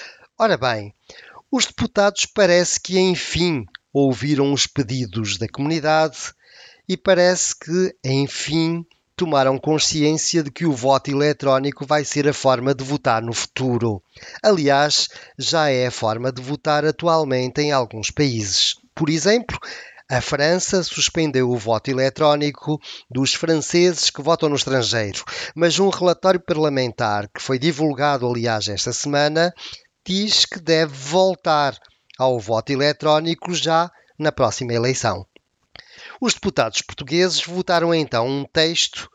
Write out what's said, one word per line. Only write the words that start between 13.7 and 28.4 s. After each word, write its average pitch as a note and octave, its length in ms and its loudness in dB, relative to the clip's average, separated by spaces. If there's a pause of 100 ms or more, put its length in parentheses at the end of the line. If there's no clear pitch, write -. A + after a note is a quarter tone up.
Aliás, D3 640 2 (300)
já D3+ 320 4
é B2+ 160 2
a B2 40 -2
forma A#2 400 -2
de B2+ 80 -12
votar D3 460 -2
atualmente D3 760 0
em D3 100 0
alguns A2+ 400 -2
países. A2+ 640 0 (180)
Por D#3+ 160 -2
exemplo, G3 480 0 (520)
a B2+ 120 0
França E3+ 600 0
suspendeu C#3+ 680 0
o B2 60 0
voto A2 340 -2
eletrónico D3 880 0 (320)
dos C3 220 0
franceses E3 760 2
que - 120 -8
votam D#3+ 260 0
no D3 80 2
estrangeiro, A2+ 640 -2 (320)
mas E3 260 2
um G3 100 4
relatório F3+ 500 2
parlamentar B2+ 880 0
que - 140 -16
foi C3 180 -2
divulgado, C#3+ 640 0
aliás, A#2 440 -2